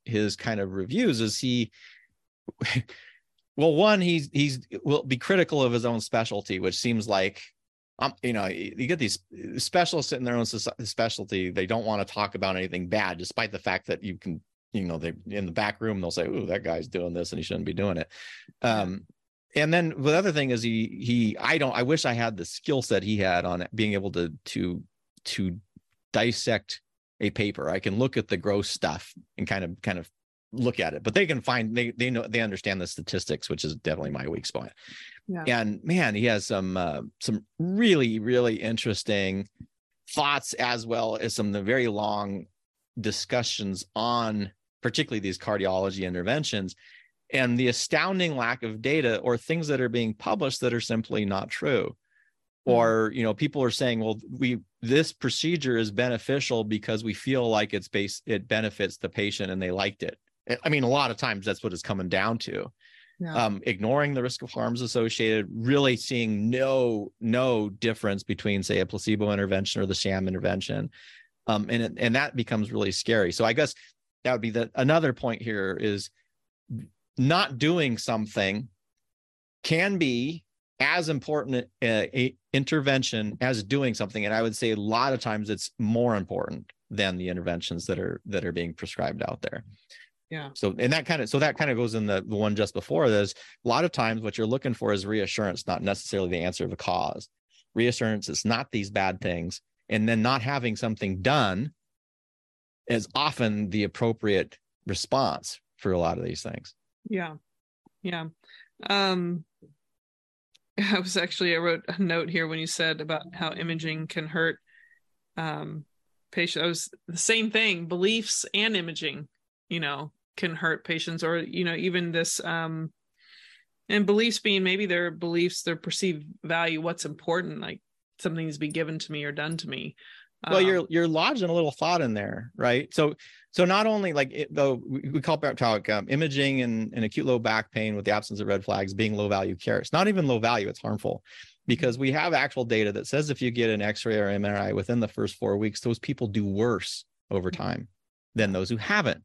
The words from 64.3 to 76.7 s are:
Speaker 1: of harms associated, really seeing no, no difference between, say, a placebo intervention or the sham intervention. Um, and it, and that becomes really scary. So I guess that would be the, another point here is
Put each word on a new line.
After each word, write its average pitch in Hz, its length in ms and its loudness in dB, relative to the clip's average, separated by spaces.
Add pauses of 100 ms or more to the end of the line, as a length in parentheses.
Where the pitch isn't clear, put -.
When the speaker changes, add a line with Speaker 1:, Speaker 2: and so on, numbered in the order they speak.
Speaker 1:
of 127 80 -12
harms 120 300 -2
associated, 113 720 2
really 127 460 4
seeing 110 540 0
no, 127 680 2
no 117 480 2
difference 104 540 0
between, 98 400 0
say, 98 180 2
a 92 60 2
placebo 104 460 0
intervention 98 500 0
or 98 60 0
the 95 80 0
sham 95 320 0
intervention. 95 640 -2 (560)
Um, 104 200 2
and 117 140 0
it, 113 160 -2
and 120 180 2
that 143 200 0
becomes 110 360 -2
really 104 200 0
scary. 104 400 2
So - 120 0
I 113 100 4
guess 147 200 2 (500)
that 127 100 2
would 117 80 -2
be 113 100 -2
the, 113 240 0
another 143 380 4
point 120 280 -4
here 101 400 -2
is 101 300 -2 (1040)